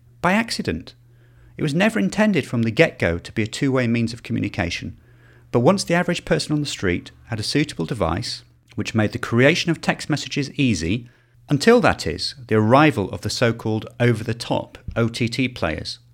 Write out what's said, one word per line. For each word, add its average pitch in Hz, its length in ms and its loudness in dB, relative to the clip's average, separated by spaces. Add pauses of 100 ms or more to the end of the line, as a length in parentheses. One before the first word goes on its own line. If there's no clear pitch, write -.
(220)
by 175 100 2
accident. 196 640 -4 (640)
It - 40 -6
was 147 120 -2
never 214 240 2
intended 202 480 2
from 123 160 -2
the 113 80 2
get-go 110 480 2
to - 140 -12
be 113 100 -2
a 104 40 0
two-way 131 400 -2
means 117 260 0
of 117 100 -14
communication, 104 760 -4 (540)
but 123 80 2
once 185 240 4
the 170 100 0
average 175 300 0
person 156 280 0
on 151 80 2
the 143 60 -4
street - 440 -2 (160)
had 107 140 -6
a - 20 -6
suitable 151 440 -2
device, 101 580 -4 (300)
which - 200 -6
made 107 180 2
the 117 60 -6
creation 139 520 2
of 160 100 -2
text - 300 -4
messages 139 420 -4
easy, 113 560 0 (400)
until, 226 320 4
that 131 260 2
is, 80 280 -6 (120)
the 110 100 2
arrival 113 540 6
of 92 120 -8
the 107 80 -4
so-called 113 560 0 (140)
over-the-top 117 800 -2 (180)
O 117 120 2
T 117 200 -2
T 127 200 -2
players, 82 500 -6 (140)